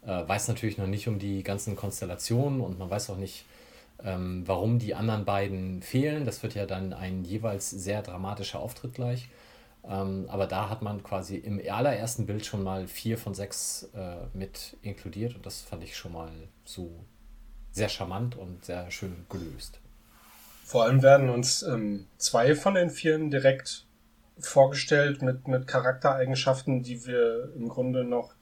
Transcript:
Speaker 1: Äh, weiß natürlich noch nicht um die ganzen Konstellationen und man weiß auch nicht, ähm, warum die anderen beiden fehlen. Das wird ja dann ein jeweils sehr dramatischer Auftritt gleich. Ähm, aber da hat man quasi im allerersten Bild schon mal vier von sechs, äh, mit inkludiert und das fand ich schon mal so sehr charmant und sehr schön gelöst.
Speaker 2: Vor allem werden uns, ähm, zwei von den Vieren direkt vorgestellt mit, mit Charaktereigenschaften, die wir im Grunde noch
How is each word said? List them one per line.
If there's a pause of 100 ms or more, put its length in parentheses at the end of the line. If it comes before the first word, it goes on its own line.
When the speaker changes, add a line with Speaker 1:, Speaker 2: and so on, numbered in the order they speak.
Speaker 1:
Äh,
weiß
natürlich
noch
nicht
um
die
ganzen
Konstellationen
und
man
weiß
auch
nicht, (600)
ähm,
warum
die
anderen
beiden
fehlen.
Das
wird
ja
dann
ein
jeweils
sehr
dramatischer
Auftritt
gleich. (600)
Ähm,
aber
da
hat
man
quasi
im
allerersten
Bild
schon
mal
vier
von
sechs,
äh, (200)
mit
inkludiert
und
das
fand
ich
schon
mal (320)
so (840)
sehr
charmant
und
sehr
schön
gelöst. (840)
Speaker 2:
Vor
allem
werden
uns,
ähm, (120)
zwei
von
den
Vieren
direkt (520)
vorgestellt
mit,
mit
Charaktereigenschaften,
die
wir
im
Grunde
noch